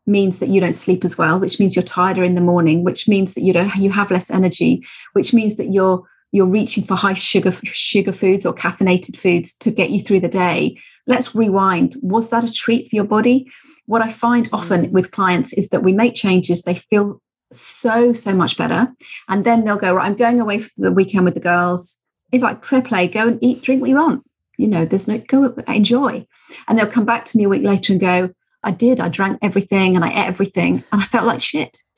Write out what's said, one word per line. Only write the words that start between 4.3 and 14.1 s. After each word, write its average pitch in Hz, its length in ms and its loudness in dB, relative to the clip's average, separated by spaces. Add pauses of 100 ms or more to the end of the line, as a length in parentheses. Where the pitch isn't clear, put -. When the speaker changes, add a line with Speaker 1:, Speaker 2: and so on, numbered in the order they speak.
Speaker 1:
which - 180 0
means 214 240 2
that - 160 -4
you're, 190 300 2 (280)
you're 196 160 4
reaching 202 380 0
for 190 100 -4
high 190 200 0
sugar, 180 380 0 (120)
sugar - 480 0
foods 190 340 0
or 160 80 -4
caffeinated 180 640 -2
foods 175 380 -2
to - 160 -2
get 196 200 -2
you 190 100 0
through 196 200 0
the 175 80 -2
day. 180 500 -2 (280)
Let's 247 280 -2
rewind. 190 680 0
Was 226 280 0
that 233 140 0
a 233 80 -6
treat - 360 -2
for - 80 -4
your 208 100 0
body? 240 440 2 (360)
What 226 160 0
I 226 80 -4
find 240 420 -2